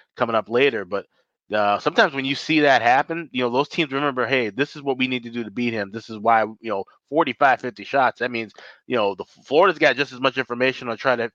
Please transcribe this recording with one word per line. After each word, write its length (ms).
coming 220
up 120
later, 360
but, 220
uh, 280
sometimes 340
when 120
you 100
see 240
that 240
happen, 500
you 100
know, 60
those 180
teams 240
remember, 360
"Hey, 240
this 240
is 80
what 160
we 80
need 160
to 80
do 120
to 60
beat 240
him. 160
This 180
is 120
why, 240
you 260
know, 140
forty-five, 500
fifty 240
shots." 360
That 100
means, 240
you 100
know, 200
the 100
Florida's 540
got 160
just 180
as 60
much 180
information 520
on 80
trying 200
to 180